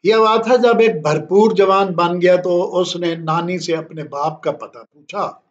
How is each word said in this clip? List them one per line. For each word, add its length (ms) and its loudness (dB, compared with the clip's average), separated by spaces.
ہیاواتا 500 2
جب 240 4
ایک 220 2
بھرپور 500 2
جوان 360 2
بن 340 -2
گیا 140 4
تو 440 -2
اس 160 -2
نے 200 -4
نانی 440 -4
سے 160 -4
اپنے 280 -10
باپ 400 -6
کا 80 -2
پتہ 280 -14
پوچھا 480 -10